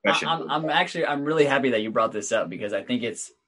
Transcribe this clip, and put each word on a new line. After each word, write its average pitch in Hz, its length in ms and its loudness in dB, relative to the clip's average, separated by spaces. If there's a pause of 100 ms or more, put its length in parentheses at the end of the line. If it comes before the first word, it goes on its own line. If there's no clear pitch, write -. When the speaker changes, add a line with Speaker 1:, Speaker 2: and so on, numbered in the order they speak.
Speaker 1:
question. 101 240 2
Speaker 2:
I, 165 60 2
I'm, - 160 -6
I'm 156 200 -2
actually, 170 360 0
I'm 143 180 -2
really 151 200 4
happy 135 260 2
that 110 120 2
you 110 80 -4
brought 110 220 2
this 107 180 -6
up 110 180 0
because 98 240 -6
I 101 100 -2
think 123 200 -4
it's, - 300 -8 (160)